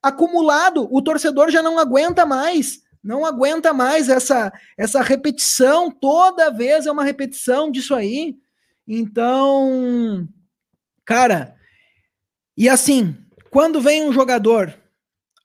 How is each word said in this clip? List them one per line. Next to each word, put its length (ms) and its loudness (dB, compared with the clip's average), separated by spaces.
acumulado, 880 0
o 100 2
torcedor 480 0
já 120 2
não 180 -2
aguenta 460 2
mais, 580 -4
não 220 -4
aguenta 480 0
mais 360 0
essa, 420 0
essa 240 -2
repetição, 880 0
toda 640 2
vez 340 0
é 60 -2
uma 120 -2
repetição 680 -4
disso 240 -4
aí. 420 -6
Então, 1400 -2
cara, 500 0
e 140 4
assim, 460 2
quando 320 2
vem 220 2
um 100 -2
jogador 600 0